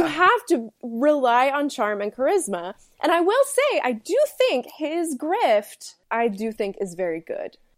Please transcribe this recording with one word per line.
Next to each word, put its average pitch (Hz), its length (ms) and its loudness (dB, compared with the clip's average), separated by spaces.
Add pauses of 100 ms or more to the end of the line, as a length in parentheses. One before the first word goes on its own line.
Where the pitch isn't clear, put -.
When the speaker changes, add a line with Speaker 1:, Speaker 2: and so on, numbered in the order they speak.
Speaker 1:
Yeah. 330 60 0
Speaker 2:
have 359 420 4
to 233 240 -2 (100)
rely 254 640 2
on 285 200 0
charm 208 320 -2
and 208 120 -6
charisma. 214 600 -2 (280)
And 330 120 4
I 349 80 2
will 453 240 4
say, 508 360 0
I 254 120 0
do 320 240 -4 (200)
think 349 300 0 (100)
his 320 400 -4
grift, 294 760 -2 (160)
I 233 160 0
do 214 240 -4
think, 202 300 -6
is 180 140 -6
very 170 260 -4
good. - 340 -10 (220)